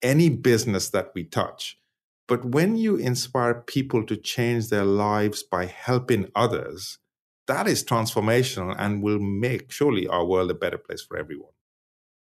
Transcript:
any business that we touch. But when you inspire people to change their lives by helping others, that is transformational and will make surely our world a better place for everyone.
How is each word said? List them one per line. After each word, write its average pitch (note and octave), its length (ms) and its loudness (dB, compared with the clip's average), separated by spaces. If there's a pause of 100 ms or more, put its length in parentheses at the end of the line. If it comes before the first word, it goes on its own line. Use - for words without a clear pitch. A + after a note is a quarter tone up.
any D3+ 280 6
business A2 640 2
that F#2+ 220 -2
we F2 120 -6
touch. - 520 -6 (500)
But B2 180 0
when E3 320 2
you A3 180 2
inspire B2 580 0
people A#2+ 520 -2
to A2 100 -4
change A#2 540 -2
their G2+ 160 2
lives G#2 580 2
by F2+ 220 -2
helping A#2+ 680 -2
others, F#2 640 -2 (500)
that F3 200 0
is C#3+ 160 0
transformational A2+ 960 0
and G#2 240 -2
will G#2 180 2
make G2+ 520 -2
surely B2 360 0
our F2 180 0
world F#2 260 2
a E2+ 40 -2
better F2 220 -2
place F2 240 -12
for - 160 -12
everyone. D2+ 340 -10 (840)